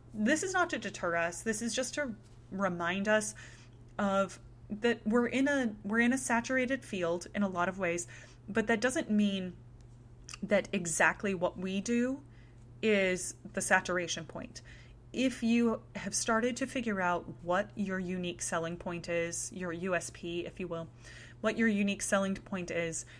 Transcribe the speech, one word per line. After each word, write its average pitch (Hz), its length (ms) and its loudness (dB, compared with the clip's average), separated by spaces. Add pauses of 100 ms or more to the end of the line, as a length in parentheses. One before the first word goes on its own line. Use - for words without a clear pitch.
(120)
this 226 300 2
is 381 100 -2
not 359 180 4
to 294 80 -2
deter 190 360 -2
us. 170 280 0
This 220 200 -2
is 233 140 -2
just 247 180 -2
to 269 220 -4 (340)
remind 185 560 0
us 214 300 2 (640)
of 196 400 2 (300)
that 233 360 0
we're 233 200 4
in 269 220 2
a, 262 240 2 (100)
we're 220 180 2
in 240 120 6
a 262 60 2
saturated 254 640 0
field 175 500 -2
in 208 80 2
a 202 60 4
lot 180 200 2
of 185 100 -4
ways, 175 280 0 (420)
but 214 180 2
that 226 140 2
doesn't 254 300 0
mean 196 440 2 (880)
that 196 300 2
exactly 180 640 2
what 175 240 -2
we 190 220 -2
do 240 400 0 (640)
is 190 520 2 (200)
the 196 60 -2
saturation 180 640 2
point. - 360 -12 (520)
If 247 300 0
you 233 380 4 (160)
have 196 180 -6
started 240 440 2
to 269 80 -2
figure 233 340 -2
out 175 240 2 (180)
what 185 320 2
your 190 240 -2
unique 180 440 -4
selling 170 340 -2
point 170 320 -8
is, 170 460 -2
your 180 180 -6
U 175 220 -2
S 165 180 -2
P, 170 340 -6
if - 140 -12
you 180 80 -4
will, 165 180 -6 (540)
what 214 160 0
your 226 120 4
unique 202 340 2
selling 196 320 2
point 180 360 -6
is 165 360 -4 (140)